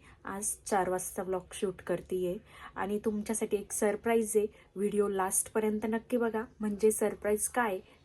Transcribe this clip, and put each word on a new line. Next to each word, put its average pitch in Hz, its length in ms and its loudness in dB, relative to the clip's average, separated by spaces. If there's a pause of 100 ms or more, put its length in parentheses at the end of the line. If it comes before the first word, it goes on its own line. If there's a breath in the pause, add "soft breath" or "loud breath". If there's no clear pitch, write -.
(260 loud breath)
आज 196 300 -4 (100)
चार 185 240 2
वाजता 185 340 -2
व्लॉग 185 180 -2 (120)
शूट 185 340 -4
करतीये. 180 500 -2 (380 loud breath)
आणि 196 300 -2
तुमच्यासाठी 214 520 0
एक 208 140 -12
सरप्राईज 214 640 2
आहे, 208 100 4 (300 loud breath)
व्हिडिओ 202 320 2
लास्टपर्यंत 214 840 0
नक्की 226 280 0
बघा, 220 260 0 (160)
म्हणजे 214 320 4
सरप्राईज 208 560 0
काय 214 320 0 (260 loud breath)